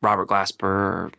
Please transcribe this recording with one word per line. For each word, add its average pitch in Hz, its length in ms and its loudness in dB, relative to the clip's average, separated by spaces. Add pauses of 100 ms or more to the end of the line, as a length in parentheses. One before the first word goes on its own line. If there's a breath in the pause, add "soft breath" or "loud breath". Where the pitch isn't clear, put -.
Robert 101 280 2
Glasper, 98 340 -2
or, 95 560 0